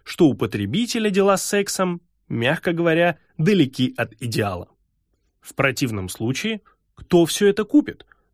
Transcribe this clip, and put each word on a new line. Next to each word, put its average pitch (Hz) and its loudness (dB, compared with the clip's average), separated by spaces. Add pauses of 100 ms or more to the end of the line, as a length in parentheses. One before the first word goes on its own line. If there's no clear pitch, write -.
что - 2
у 123 4
потребителя 131 -2
дела 196 2
с - -6
сексом, 190 -2 (260)
мягко 139 -2
говоря, 170 0 (200)
далеки 156 2
от 117 -4
идеала. 104 -6 (720)
В - -20
противном 117 -2
случае, 202 -6 (320)
кто 170 2
всё 202 0
это 202 2
купит, - 0 (280)